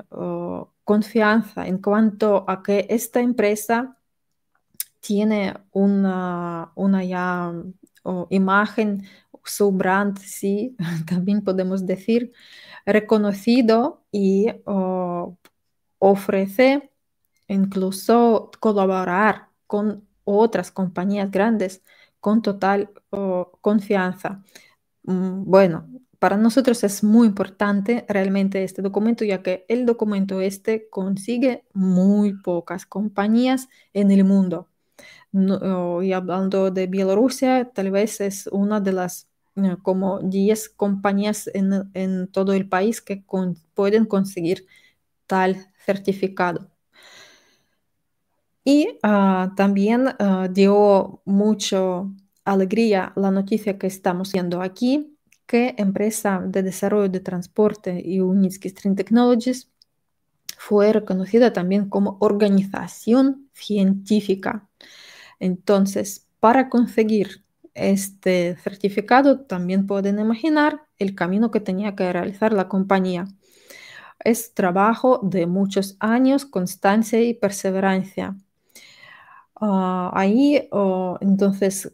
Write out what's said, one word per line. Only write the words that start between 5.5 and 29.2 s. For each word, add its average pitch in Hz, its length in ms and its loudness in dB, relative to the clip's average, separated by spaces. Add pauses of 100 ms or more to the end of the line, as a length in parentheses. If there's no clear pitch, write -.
una, 185 1040 -2
una 190 280 0
ya, 180 500 -4 (500)
oh, 180 260 -6
imagen, 196 760 0 (400)
su 202 300 0
brand, 196 440 0
sí, 202 600 -6
<laughs> 165 280 -6
también 190 360 -2
podemos 185 420 -2
decir, 226 460 -2 (540)
reconocido 220 1300 2
y, 196 360 2 (180)
oh, 185 720 -4 (600)
ofrece 196 920 2 (560)
incluso 196 1120 2
colaborar 190 880 0 (180)
con 208 400 -4 (160)
otras 202 480 0
compañías 196 600 -4
grandes 196 520 -2 (380)
con 214 200 2
total, 202 480 -2 (200)
oh, 185 420 -4 (100)
confianza. 196 840 -2 (600)
Mm, 185 420 -4
bueno, 170 440 2 (300)
para 190 180 0
nosotros 233 480 2
es 202 180 -2
muy 226 240 6
importante 202 800 -2
realmente 196 560 0
este 185 180 -8
documento, 214 440 -2